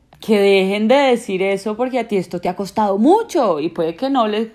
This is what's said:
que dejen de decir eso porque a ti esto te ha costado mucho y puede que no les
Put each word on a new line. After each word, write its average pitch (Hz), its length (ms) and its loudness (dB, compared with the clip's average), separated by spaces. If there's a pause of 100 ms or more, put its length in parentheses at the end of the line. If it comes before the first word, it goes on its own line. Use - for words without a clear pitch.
(240)
que 214 140 2
dejen 202 480 2
de 233 80 4
decir 240 480 2
eso 196 340 -2
porque 247 220 -4
a 226 80 -4
ti 214 100 -4
esto 180 240 -4
te - 80 -6
ha 180 60 -2
costado 196 420 -2
mucho 277 640 2
y 160 120 -2
puede 165 260 -4
que 262 120 -4
no 254 200 0
les 220 260 -4